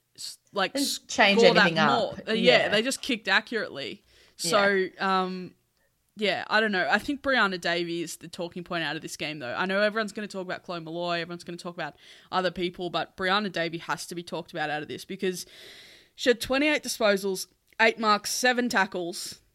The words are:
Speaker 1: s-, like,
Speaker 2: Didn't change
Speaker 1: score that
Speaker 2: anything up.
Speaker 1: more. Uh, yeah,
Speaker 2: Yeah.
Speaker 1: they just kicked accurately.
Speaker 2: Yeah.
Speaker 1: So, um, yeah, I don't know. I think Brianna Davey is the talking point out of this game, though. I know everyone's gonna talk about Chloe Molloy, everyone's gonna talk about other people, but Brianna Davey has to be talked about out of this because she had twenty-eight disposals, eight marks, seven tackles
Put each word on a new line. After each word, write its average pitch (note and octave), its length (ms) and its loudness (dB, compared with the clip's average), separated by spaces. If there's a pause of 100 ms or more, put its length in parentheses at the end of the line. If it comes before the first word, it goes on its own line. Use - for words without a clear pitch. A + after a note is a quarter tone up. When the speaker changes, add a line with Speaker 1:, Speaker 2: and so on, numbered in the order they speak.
(180)
Speaker 1:
s-, - 200 -14 (160)
like, F#3+ 200 -2
Speaker 2:
Didn't - 340 -2
change G#3 340 6
Speaker 1:
score E3+ 120 10
that F3 140 6
Speaker 2:
anything D#3+ 120 2
up. D3+ 220 4
Speaker 1:
more. - 120 -4 (140)
Uh, G#3 60 -2
yeah, A#3 300 6
Speaker 2:
Yeah. E3 60 0
Speaker 1:
they G#3 120 4
just B3+ 220 -4
kicked A3+ 240 -4
accurately. F#3+ 760 -2 (380)
Speaker 2:
Yeah. E3+ 100 -4
Speaker 1:
So, G3+ 380 4 (120)
um, F#3 540 -2 (640)
yeah, F#3 300 -2
I G#3+ 120 2
don't A3 140 2
know. F3+ 160 2
I G3+ 100 4
think C#4 220 -4
Brianna G#3+ 380 2
Davey E3+ 420 -2
is D#3+ 160 -8
the D#3+ 100 -18
talking F3 360 -8
point E3+ 200 -6
out D3+ 120 -4
of D#3 60 -8
this F3 140 -12
game, D3+ 240 -8
though. A#2+ 180 -8
I F#3 80 0
know F#3+ 160 2
everyone's G#3 300 0
gonna G#3 160 -10
talk G3 140 -8
about F3+ 220 -8
Chloe F3 180 -8
Molloy, E3+ 400 -4
everyone's E3+ 240 -10
gonna F3 120 -10
talk F3 180 -12
about D#3 200 -8 (360)
other F3+ 200 2
people, F3+ 380 -4
but - 260 -4
Brianna G3 360 0
Davey E3+ 280 -4
has - 280 -6
to F3+ 80 -10
be E3+ 80 -8
talked E3+ 280 -10
about D3+ 180 -4
out D3 120 -4
of - 80 -10
this B2+ 160 -10
because F#3 400 -4 (680)
she - 140 0
had A3+ 120 2
twenty-eight C#4+ 420 0
disposals, G3+ 640 0 (320)
eight A3 180 4
marks, G#3 340 2
seven B3 360 2
tackles F#3+ 720 -2 (160)